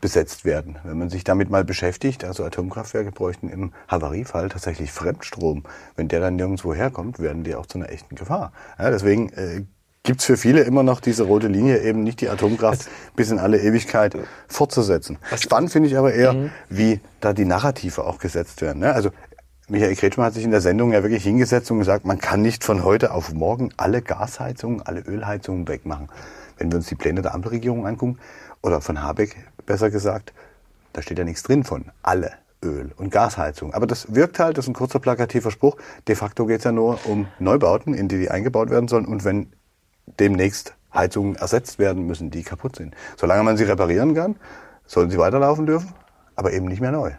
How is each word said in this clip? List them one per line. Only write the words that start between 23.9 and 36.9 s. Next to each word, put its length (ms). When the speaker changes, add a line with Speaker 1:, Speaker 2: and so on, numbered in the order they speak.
Speaker 1:
Gasheizungen, 800
alle 200
Ölheizungen 680
wegmachen. 420
Wenn 140
wir 60
uns 100
die 80
Pläne 260
der 140
Ampelregierung 500
angucken, 340
oder 180
von 220
Habeck 340
besser 240
gesagt, 420
da 100
steht 160
ja 60
nichts 180
drin 220
von 220
alle 260
Öl- 320
und 140
Gasheizungen. 640
Aber 140
das 260
wirkt 240
halt, 180
das 100
ist 40
ein 40
kurzer 260
plakativer 500
Spruch, 260
de 80
facto 320
geht's 160
ja 80
nur 340